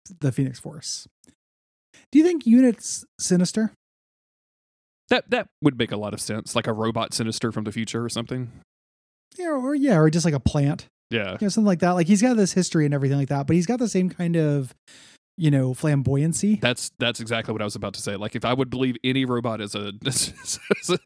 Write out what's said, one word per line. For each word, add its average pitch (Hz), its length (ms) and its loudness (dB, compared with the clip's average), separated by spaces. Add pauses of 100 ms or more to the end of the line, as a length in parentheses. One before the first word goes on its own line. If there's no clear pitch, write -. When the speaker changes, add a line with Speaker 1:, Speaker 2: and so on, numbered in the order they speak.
(200)
Speaker 1:
the 139 120 0
Phoenix 135 260 -4
Force. - 480 -12 (1040)
Do 269 80 6
you 311 60 8
think 349 220 0
Unit's 240 580 4 (140)
Sinister? 180 540 0 (1400)
Speaker 2:
That, 247 200 0
that 233 180 -2 (120)
would 143 180 2
make 117 140 -2
a 104 40 -4
lot 104 180 -6
of 104 60 -10
sense, - 360 -6
like 117 100 -2
a 117 60 -2
robot 110 400 -2
Sinister 113 400 -4
from 107 120 -6
the 104 80 -6
future 117 320 -4
or 117 40 -6
something. 120 420 -6 (840)
Speaker 1:
Yeah, 349 140 -6
or, 277 240 -2
yeah, 269 240 4
or 156 120 8
just, 160 140 0
like, 160 100 2
a 135 60 -2
plant. 143 460 0 (240)
Speaker 2:
Yeah. 104 220 -2
Speaker 1:
You - 100 -8
know, 202 60 0
something 208 180 2
like 180 140 2
that. 180 120 4
Like, 175 140 2
he's 196 160 4
got 254 140 4
this 196 160 2
history 170 340 2
and 143 80 0
everything 139 240 2
like 139 100 0
that, 139 180 -2
but 165 100 4
he's 175 100 2
got 240 120 0
the 233 100 0
same 185 200 0
kind 170 280 -2
of, 143 380 0 (640)
you 160 140 2
know, 131 240 2
flamboyancy. 147 840 0
Speaker 2:
That's, 120 380 0
that's 120 220 -2
exactly 113 320 -4
what 107 80 -4
I 104 40 -2
was 101 120 -4
about 101 180 -6
to - 80 -12
say. 101 140 -6
Like, 104 180 -8
if 123 100 -6
I 120 100 0
would 131 160 -2
believe 127 340 -2
any 131 220 0
robot 117 340 -2
is 104 140 -8
a, 101 240 -8
<laughs> - 80 -18
is - 260 -2 (560)
a, 180 180 0